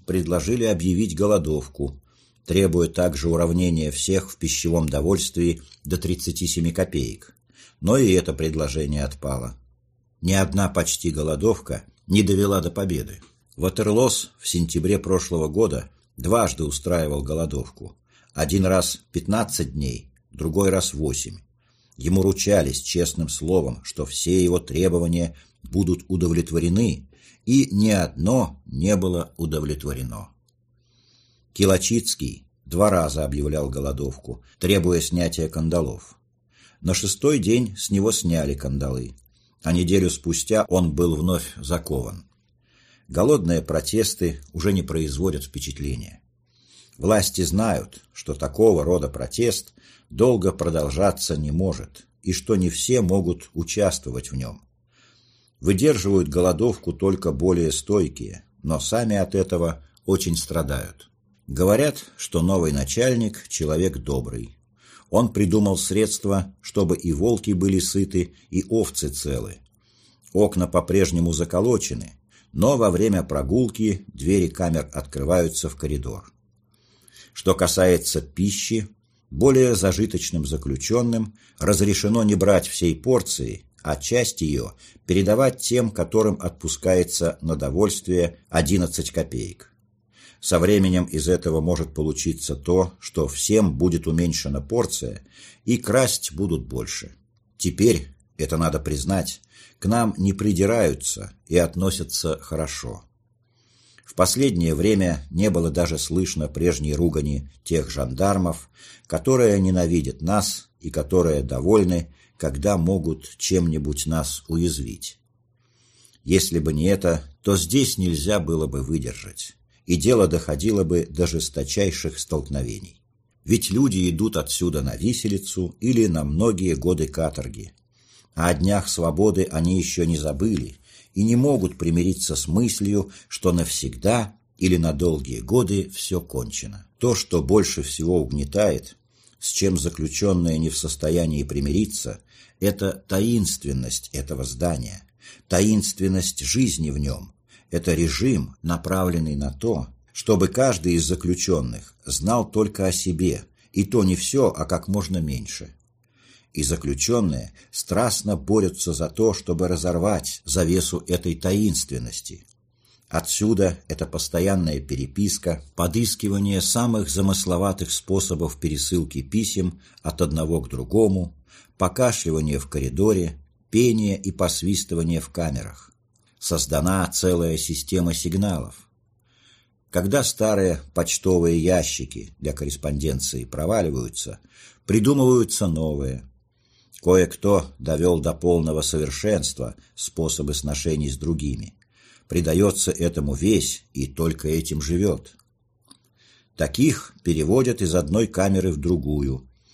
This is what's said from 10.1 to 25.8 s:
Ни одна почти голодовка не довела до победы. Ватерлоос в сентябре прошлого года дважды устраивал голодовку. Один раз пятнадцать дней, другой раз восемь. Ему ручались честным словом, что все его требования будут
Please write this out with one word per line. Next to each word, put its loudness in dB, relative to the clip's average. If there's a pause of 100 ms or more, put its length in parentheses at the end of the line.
Ни 2
одна 2
почти -2
голодовка -2 (220)
не 4
довела 2
до -4
победы. -6 (360)
Ватерлоос 2
в -10
сентябре 0
прошлого 0
года 0 (260)
дважды 0
устраивал -2
голодовку. -6 (360)
Один 2
раз 2 (100)
пятнадцать -2
дней, -6 (180)
другой 0
раз 0
восемь. -6 (580)
Ему 2
ручались 2
честным -2
словом, -2
что -8
все 2
его 4
требования 0 (280)
будут 0